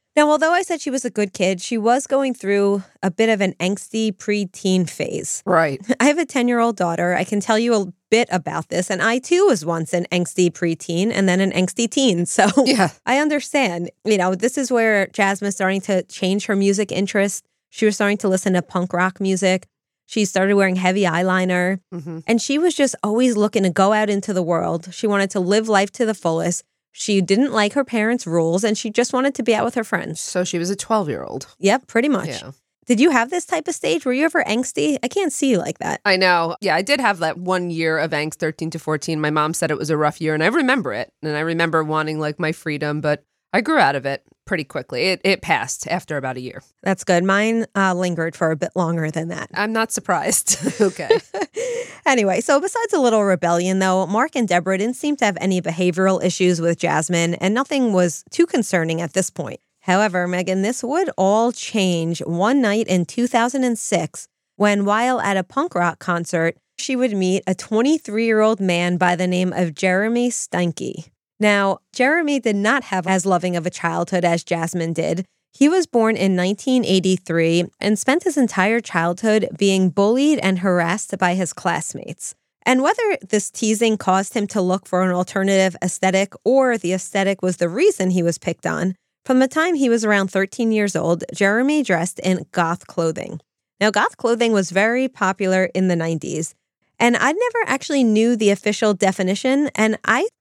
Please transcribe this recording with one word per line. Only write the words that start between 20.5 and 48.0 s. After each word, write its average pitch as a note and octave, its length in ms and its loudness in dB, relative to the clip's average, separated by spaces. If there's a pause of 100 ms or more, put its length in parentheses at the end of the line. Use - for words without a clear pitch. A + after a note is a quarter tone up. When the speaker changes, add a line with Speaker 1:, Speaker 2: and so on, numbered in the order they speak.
Speaker 1:
wearing F#3+ 200 4
heavy F#3 280 2
eyeliner, F3+ 760 0 (140)
Speaker 2:
Mm-hmm. E3 340 -10
Speaker 1:
and A3+ 140 2
she C#4+ 180 -2
was E4+ 160 2
just - 260 0
always A3+ 360 2
looking G#3 260 2
to F#3+ 60 2
go F#3+ 240 2
out G#3+ 160 2
into G3+ 240 -2
the F3+ 100 0
world. E3+ 480 -2
She - 160 -4
wanted G3 240 2
to G#3 80 -2
live G#3 300 0
life G3+ 240 2
to B3 120 -2
the G#3+ 80 -2
fullest. E3+ 520 -2 (280)
She G3 280 0
didn't G3+ 320 2
like G#3 180 2
her C#4 140 0
parents' A3+ 420 -2
rules, E3+ 380 0
and G#3+ 120 0
she A3+ 120 -6
just A#3+ 240 0
wanted C4+ 220 2
to B3 80 -6
be A3 120 2
out G#3+ 80 0
with B3 120 -4
her A3 100 -2
friends. - 340 -6
Speaker 2:
So - 240 -4
she F3 160 -4
was F3 100 -2
a G3 60 -2
twelve-year-old. D3+ 720 -4 (120)
Speaker 1:
Yep, G3+ 280 2
pretty B3 220 0
much. F#3+ 180 0
Speaker 2:
Yeah. C3+ 240 -10 (340)
Speaker 1:
Did A3+ 140 2
you D#4 120 6
have A#3+ 180 2
this F4+ 160 -4
type D#4+ 240 -4
of E4 60 -4
stage? D#4+ 300 -2
Were B3+ 60 -2
you C4+ 140 0
ever - 180 0
angsty? C4 580 -2
I C4 60 -4
can't F#4 240 -2
see C4+ 200 0
you G#3 60 4
like - 200 -4
that. - 260 -6
Speaker 2:
I G3 140 4
know. F3 420 2
Yeah, F#3 160 0
I E3+ 60 0
did C4+ 180 0
have G3+ 200 0
that D#3+ 180 -2
one F3+ 320 -2
year D#3+ 280 -2
of D#3 140 -2
angst, D#3 240 -4
thirteen D#3+ 360 -4
to E3 80 -8
fourteen. D#3 420 -4
My D3+ 80 0
mom D#3 240 0
said D#3 180 -2
it D3+ 60 -2
was D3+ 120 -6
a D#3+ 60 2
rough D3+ 240 -2
year, D#3 140 -2
and D#3 100 0
I E3+ 40 4
remember B3+ 440 0
it. A2 180 -6 (140)
And D3+ 140 -4
I - 20 -4
remember E3 420 0
wanting, D#3 380 -2
like, D3+ 200 -4
my D#3+ 120 -2
freedom, D3+ 480 -6
but D3 240 -2 (300)
I A#3 80 2
grew D#4 180 2
out C#3+ 160 4
of C3 100 -6
it C#3 180 -6 (220)
pretty D#3+ 200 -4
quickly. C3 380 -4
It, F#3 200 0
it F#3+ 180 0
passed B2+ 460 -2
after D#3+ 300 -6
about C3 180 -6
a B2+ 60 -10
year. B2+ 200 -14 (220)
Speaker 1:
That's F#3+ 220 -4
good. F3 180 4
Mine, G#3+ 520 0
uh, F#3+ 180 2
lingered E3+ 420 -4